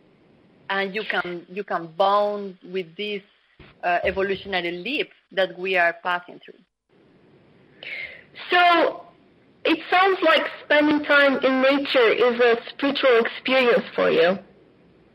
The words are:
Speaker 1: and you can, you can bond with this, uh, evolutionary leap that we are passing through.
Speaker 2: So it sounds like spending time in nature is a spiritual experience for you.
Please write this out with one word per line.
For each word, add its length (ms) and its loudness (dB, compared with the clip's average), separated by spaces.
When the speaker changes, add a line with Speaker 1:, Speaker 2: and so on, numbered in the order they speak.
Speaker 1:
and 240 -4
you 140 -6
can, 400 -6
you 140 -10
can 260 -6
bond 680 0
with 240 -10
this, 260 -8
uh, 200 0
evolutionary 680 -4
leap 380 -8
that 280 -4
we 180 -4
are 260 2
passing 420 -6
through. 140 -20
Speaker 2:
So 520 2
it 140 0
sounds 320 2
like 200 2
spending 400 2
time 400 4
in 180 2
nature 480 2
is 300 2
a 160 4
spiritual 500 2
experience 640 0
for 160 0
you. 280 2